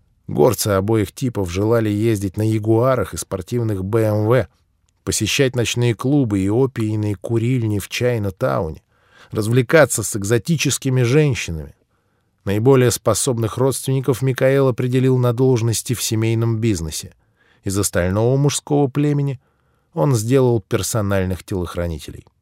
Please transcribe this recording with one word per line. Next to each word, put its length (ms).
Горцы 420
обоих 420
типов 400
желали 380
ездить 480
на 100
ягуарах 680
и 40
спортивных 680
Б 200
М 220
В, 220
посещать 520
ночные 380
клубы 460
и 100
опийные 680
курильни 640
в 100
Чайна-тауне, 960
развлекаться 720
с 140
экзотическими 880
женщинами. 720
Наиболее 480
способных 640
родственников 640
Микаэл 460
определил 500
на 160
должности 640
в 80
семейном 560
бизнесе. 560
Из 120
остального 600
мужского 500
племени 520
он 180
сделал 480
персональных 840
телохранителей. 800